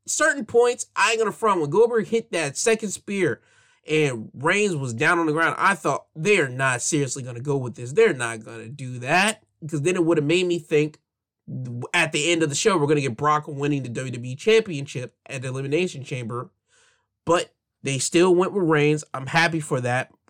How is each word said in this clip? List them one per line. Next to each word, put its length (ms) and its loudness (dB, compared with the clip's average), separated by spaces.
certain 400 0
points, 420 2
I 140 2
ain't 100 0
gonna 100 0
front, 300 0
when 100 -2
Goldberg 380 4
hit 240 -2
that 240 -2
second 320 0
spear 520 -2
and 460 0
Reigns 400 0
was 180 -4
down 280 2
on 60 0
the 60 2
ground, 260 2
I 180 2
thought, 300 -2
"They're 320 2
not 340 -2
seriously 400 -2
gonna 160 -10
go 180 -2
with 200 -6
this. 160 -10
They're 200 4
not 320 -6
gonna 240 -16
do 300 -12
that." 460 0
Because 220 -6
then 120 2
it 100 0
would 140 2
have 80 0
made 180 2
me 140 0
think 400 -2
th-, 380 -10
at 160 2
the 220 0
end 100 2
of 60 2
the 80 -4
show, 200 2
we're 120 2
gonna 120 4
get 160 -2
Brock 300 0
winning 380 -2
the 60 -8
W 200 -8
W 220 -8
E 20 -10
Championship 800 0
at 160 -10
the 60 -6
Elimination 540 -4
Chamber. 480 -8
But 300 0
they 160 -2
still 340 4
went 200 2
with 100 0
Reigns. 400 2
I'm 140 -10
happy 320 2
for 220 -4
that. 280 -2